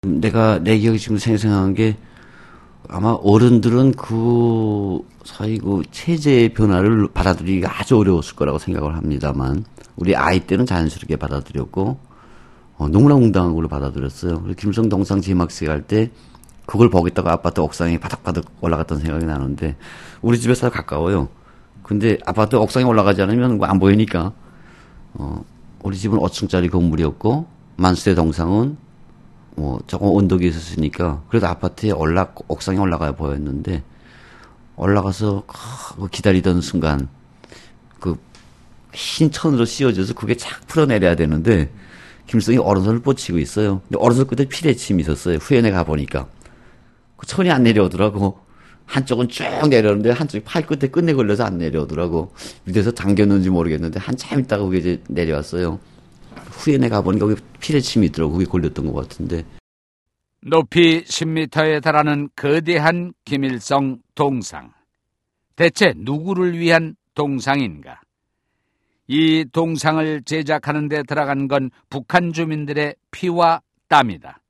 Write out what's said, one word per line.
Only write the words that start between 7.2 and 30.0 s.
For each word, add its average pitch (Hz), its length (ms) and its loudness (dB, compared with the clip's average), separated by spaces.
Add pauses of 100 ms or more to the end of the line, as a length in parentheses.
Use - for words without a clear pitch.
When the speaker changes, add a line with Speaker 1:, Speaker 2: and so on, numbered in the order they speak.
Speaker 1:
아주 - 180 2
어려웠을 92 380 2
거라고 71 220 -2
생각을 78 380 -4
합니다만 71 680 -2 (300)
우리 90 200 0
아이 85 240 2
때는 98 260 0
자연스럽게 80 520 -2
받아들였고, 71 800 -6 (800)
어, 71 100 -4
너무나 110 280 4
웅당한 95 380 2
걸로 80 140 -2
받아들였어요. 69 720 -6
그래서 90 160 -8
김일성 107 300 -2
동상 98 320 0
제막식 87 480 -2
할 76 140 -2
때 110 280 0 (560)
그걸 113 240 4
보겠다고 87 400 2
아파트 85 300 0
옥상에 82 380 0
바닥바닥 - 480 -6 (160)
올라갔던 82 380 -2
생각이 78 260 -2
나는데 71 500 -4 (460)
우리 117 180 2
집에서 123 300 0
가까워요. 80 580 -2 (560)
근데 104 420 0
아파트 107 300 0
옥상에 120 300 2
올라가지 101 360 2
않으면 113 440 0
안 95 140 2
보이니까, 98 520 2 (840)
어, - 300 -10 (400)
우리 98 140 -6
집은 104 220 0
오 90 100 0
층짜리 90 400 -2
건물이었고 87 800 0 (280)
만수대 90 400 2
동상은 85 600 0 (800)
뭐 71 320 -6
조금 95 260 -2